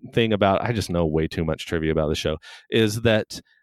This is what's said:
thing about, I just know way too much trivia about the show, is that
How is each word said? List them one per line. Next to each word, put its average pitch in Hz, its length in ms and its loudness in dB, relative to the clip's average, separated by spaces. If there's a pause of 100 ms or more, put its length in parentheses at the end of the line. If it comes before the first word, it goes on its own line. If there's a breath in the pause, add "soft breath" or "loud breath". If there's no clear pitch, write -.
(120)
thing 113 200 2
about, 98 320 4
I 117 80 -2
just 101 180 -2
know 87 160 2
way 80 220 0
too 85 160 -4
much 78 220 -4
trivia 80 260 -2
about 78 160 0
the 76 60 0
show, 78 240 -4 (320 loud breath)
is 113 320 0
that 110 380 0 (220)